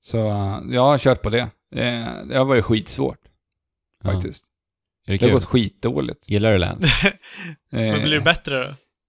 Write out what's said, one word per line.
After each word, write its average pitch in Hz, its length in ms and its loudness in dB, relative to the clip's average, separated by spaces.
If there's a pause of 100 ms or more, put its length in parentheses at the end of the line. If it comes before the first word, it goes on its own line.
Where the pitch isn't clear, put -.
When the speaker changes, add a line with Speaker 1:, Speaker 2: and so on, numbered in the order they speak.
Speaker 1:
Så, 110 280 -2
eh, 101 300 -2 (120)
jag 123 140 2
har 143 120 6
kört 127 240 2
på 113 80 -2
det. 117 120 0 (340)
Eh, 120 320 -4 (220)
det 127 80 -2
har 131 80 4
varit 123 200 4
skitsvårt, 113 540 -2 (840)
Speaker 2:
Ja. 92 80 -2
Speaker 1:
faktiskt. 90 320 -4 (640)
Speaker 2:
Är 95 40 -4
det 98 60 0
Speaker 1:
Det 113 80 2
har 120 40 6
Speaker 2:
kul? - 100 4
Speaker 1:
gått 90 60 -4
skitdåligt. 120 840 -2
Speaker 2:
Gillar 104 220 2
du 101 60 4
Lance? 90 300 0 (100)
Speaker 3:
<laughs> 196 160 2 (580)
Men 110 300 -2
blir 151 100 -2
det 151 60 0
Speaker 1:
Eh, 143 60 -2
Speaker 3:
bättre 147 440 0
då? 143 60 -14 (360)